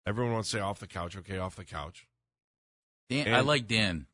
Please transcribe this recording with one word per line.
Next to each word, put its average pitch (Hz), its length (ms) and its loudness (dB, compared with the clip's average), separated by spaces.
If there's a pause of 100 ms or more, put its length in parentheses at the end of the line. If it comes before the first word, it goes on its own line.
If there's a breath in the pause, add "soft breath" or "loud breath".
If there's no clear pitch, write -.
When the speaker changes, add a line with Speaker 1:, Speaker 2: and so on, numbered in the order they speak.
Speaker 1:
Everyone 117 260 0
wants 110 180 -2
to 117 60 -2
say 104 60 -2
off 98 180 -2
the 101 60 -12
couch. 87 320 -6
Okay, 95 180 -8
off 92 200 -4
the 95 100 -12
couch. 78 400 -10 (1040)
Speaker 2:
Dan, 139 180 0
I 120 100 6
Speaker 1:
And 135 80 6
Speaker 2:
like 143 200 4
Dan. 101 480 2